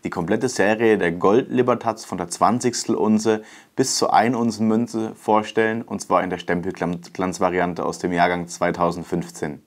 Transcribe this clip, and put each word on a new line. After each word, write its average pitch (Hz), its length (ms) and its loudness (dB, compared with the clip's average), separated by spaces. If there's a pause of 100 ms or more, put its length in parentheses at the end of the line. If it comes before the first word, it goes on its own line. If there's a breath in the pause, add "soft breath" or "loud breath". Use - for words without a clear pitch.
die 85 80 -6
komplette 104 380 -2
Serie 110 500 4
der 87 140 0
Gold-Libertaz 117 920 2
von 92 140 -8
der 87 120 -4
Zwanzigstel 120 680 0
Unze 110 460 2 (340 loud breath)
bis - 200 0
zur - 160 0
ein 113 220 4
Unzen 113 320 0
Münze 110 480 0
vorstellen, 110 680 0
und 104 180 -8
zwar 90 240 0
in 90 60 -4
der 90 80 -4
Stempelglanz-Variante 87 1500 -2
aus 85 160 -4
dem 90 120 -2
Jahrgang 87 360 0
zweitausendfünfzehn. 85 1200 -4